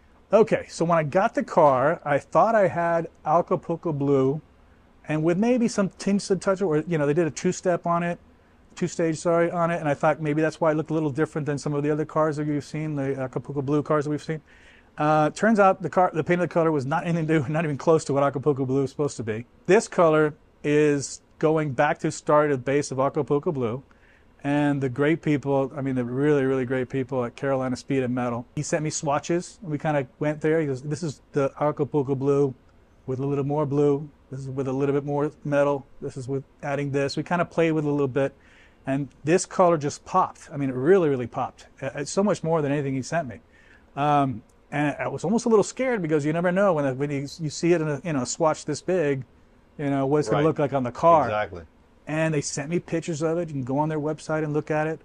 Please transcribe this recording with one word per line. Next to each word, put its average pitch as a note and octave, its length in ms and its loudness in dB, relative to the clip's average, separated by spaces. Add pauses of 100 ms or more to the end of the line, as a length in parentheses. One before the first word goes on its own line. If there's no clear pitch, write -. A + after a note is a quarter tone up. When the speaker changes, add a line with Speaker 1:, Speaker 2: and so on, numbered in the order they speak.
(340)
Speaker 1:
Okay, G#3+ 360 4
so - 140 -4
when E3 140 2
I D#3 60 2
got F#3 320 0
the C4+ 80 0
car, D3 600 4
I C#3+ 140 2
thought F#3+ 380 2
I G3+ 120 4
had E3+ 420 -2 (140)
Acapulco E3 720 0
blue, C#3 480 2 (640)
and D#3 160 -2
with E3+ 140 2
maybe A#3 300 2
some G3+ 220 -2
tints - 420 -2
of F3+ 80 0
touch, F#3+ 240 0
or, D3+ 240 2
you E3+ 100 0
know, D3 80 0
they D3 80 2
did E3 140 2
a - 20 -4
two-step F3 560 -2
on E3+ 160 0
it, F3 160 -4 (560)
two-stage, E3 440 -2
sorry, E3+ 340 2
on E3+ 180 0
it, E3+ 100 -2
and D#3+ 80 -4
I C#3+ 60 2
thought D3+ 260 0
maybe D#3 220 0
that's D#3 180 0
why D#3+ 120 2
it D3+ 40 2
looked D#3 140 -4
a D#3 60 -2
little D#3 160 0
different D3+ 340 -2
than D3 140 -2
some D3 160 -4
of C#3+ 80 -2
the D3 80 0
other D3+ 140 -2
cars D3+ 320 0
that D3+ 100 -4
you've D3 180 -2
seen, D#3 300 -6
the C3+ 260 -4
Acapulco C#3 400 -6
blue C#3+ 220 0
cars D3+ 220 0
that D3+ 40 -6
we've D3 140 -4
seen. D#3+ 180 -6 (560)
Uh, D3+ 320 2
turns G#3 300 2
out F#3+ 240 4
the E3 80 -4
car, F3+ 200 4
the D#3 120 -2
paint F3 180 2
of E3 80 0
the - 40 -8
color E3 180 4
was C#3 160 0
not D#3 180 -2
anything E3 220 -2
to D#3+ 140 4
do, A2+ 60 -4
<laughs> D3+ 60 -4
not E3 120 0
even D3 120 -2
close D#3+ 280 2
to C#3 80 -2
what C#3 100 2
Acapulco C#3 420 0
blue C3 180 0
is C3 60 -2
supposed - 280 -4
to B2+ 60 -8
be. A2 220 -6 (220)
This G#3 200 4
color D#3 460 4 (300)
is D3 580 0 (160)
going D#3 360 0
back D3+ 260 2
to D#3 120 -2
start D3+ 380 2
at C#3+ 40 0
the B2+ 100 -4
base C#3 260 0
of C3 100 -4
Acapulco C#3+ 520 0
blue, B2+ 320 -4 (600)
and C#3+ 380 0
the C3+ 80 0
great D3 320 0
people, C#3 560 0
I C#3 40 -6
mean, C3+ 120 -4
the B2+ 100 0
really, C3+ 420 2
really C3 200 0
great B2+ 240 -4
people C3 340 -4
at A#2 120 -8
Carolina C3 400 -2
Speed C3+ 260 -2
and B2 140 -2
Metal, B2 280 -4 (120)
he D3 80 -2
sent D#3 200 -2
me D#3 60 -4
swatches, D#3+ 720 -4
and F#3 80 -10
we D3 80 -4
kinda D3 300 -2 (100)
went D3+ 240 -2
there. D#3 180 2
He D#3+ 60 0
goes, C3 160 -4
"This D3+ 220 -6
is D3+ 180 -6 (120)
the C#3 180 0 (100)
Acapulco D3 540 0
blue C#3 400 2 (500)
with C3 140 -6
a C#3 60 -4
little C#3+ 180 0
more D3 240 0
blue. C#3+ 420 2 (220)
This C3+ 80 -12
is C3+ 100 -10
with C3 180 -4
a C3 60 -2
little C#3 220 0
bit C#3+ 100 -2
more C#3+ 260 -2 (140)
metal. C#3+ 400 2 (160)
This C#3+ 160 -10
is B2+ 100 -10
with C3+ 160 -4 (200)
adding C#3+ 260 -4
this." C#3 260 0
We D#3+ 60 -2
kinda F3 240 0
played E3 280 0
with D#3 120 0
it - 20 -2
a C#3+ 40 0
little C#3+ 160 0
bit, C3+ 260 -2 (540)
and C3+ 220 -2 (140)
this E3+ 220 2
color E3+ 320 4
just C#3+ 280 -6
popped. - 460 -2
I D#3 60 -10
mean, C#3+ 120 -2
it B2+ 60 -4
really, E3 320 4
really B2 200 -2
popped. - 400 -8 (120)
Uh, C3+ 140 -6
it's C#3+ 160 -8
so G3 140 0
much G3+ 200 0
more D#3+ 200 0
than C#3 80 0
anything C#3+ 240 -2
he C3 80 -4
sent D#3+ 240 -4
me. G#2 140 -14 (540)
Um, C#3+ 460 0 (300)
and D3 260 -2
I B2+ 100 -4
was C3 160 -8
almost A3 220 0
a A#3+ 40 0
little G#3 140 6
scared B3 380 -4
because D#3 240 0
you D#3 80 0
never F3 180 0
know F#3+ 220 4
when, C#3 240 0
when D3 140 -4
you, C#3 160 -4 (120)
you D3+ 120 -6
see E3+ 220 2
it E3 80 2
in D#3 60 -2
a, C#3 160 -4
you E3+ 100 -4
know, C3 100 -2
a - 20 -4
swatch D#3 400 0
this D3 160 -4
big, C#3+ 420 0 (540)
you C#3+ 140 -2
know, C#3 160 0
what D3 120 2
it's C#3+ 100 0
gonna - 120 2
Speaker 2:
Right. D#3 60 4
Speaker 1:
look D#3 100 0
like C#3 160 0
on C#3 80 0
the B2 100 -4
car. E3 340 4
Speaker 2:
Exactly. G#2 380 -4 (440)
Speaker 1:
And D#3+ 260 0
they D3 80 0
sent C#3+ 280 -8
me F3 100 -2
pictures E3 420 -6
of E3 160 -2
it. F3 120 -4
You D#3 40 -10
can C#3 100 -4
go C3 140 -4
on D3+ 100 0
their D#3 120 -4
website D#3 440 -4
and D3 100 -4
look D3+ 180 -2
at D3+ 160 0
it, D#3+ 180 -6